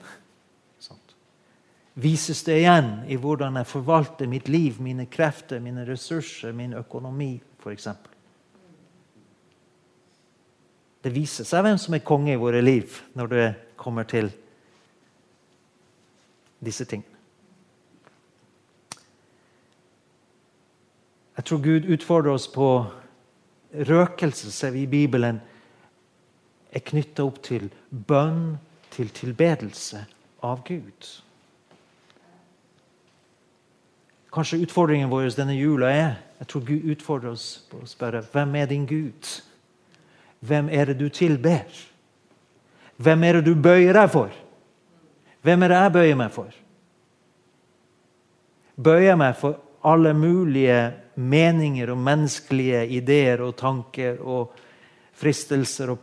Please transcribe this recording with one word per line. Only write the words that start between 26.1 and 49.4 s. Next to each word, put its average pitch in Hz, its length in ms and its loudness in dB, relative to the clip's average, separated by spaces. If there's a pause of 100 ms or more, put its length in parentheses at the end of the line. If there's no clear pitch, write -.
er 135 160 -8
knyttet 151 320 -4
opp 135 220 -4
til 104 260 -8 (220)
bønn, 156 640 0 (340)
til 117 240 -8
tilbedelse 120 880 -4 (400)
av 123 240 -8
Gud. 135 440 -14 (3250)
Kanskje 165 320 -2
utfordringen 151 460 0
vår 131 260 -2
denne 139 220 -2
jula 135 340 2
er, 147 220 0 (240)
jeg - 100 -16
tror 131 220 -8
Gud 156 240 -2
utfordrer 123 400 -8
oss - 140 -14 (200)
på - 140 -18
å 117 60 -20
spørre, 117 420 -8
Hvem 143 320 -2
er 135 80 -4
din 143 180 -4
Gud? 151 460 -8 (1080)
Hvem 147 260 0
er 143 200 0
det 131 80 -2
du 143 100 -2
tilber? 156 560 0 (1300)
Hvem 160 260 4
er 170 160 4
det 151 80 0
du 170 80 4
bøyer 175 420 6
deg 208 140 6
for? 117 220 0 (1120)
Hvem 175 180 6
er 175 80 4
det 180 80 6
jeg 190 140 6
bøyer 160 260 6
meg 110 140 -4
for? 107 180 -12 (2250)
Bøyer 160 360 6
jeg 170 100 6
meg 127 180 2
for 143 200 -4 (260)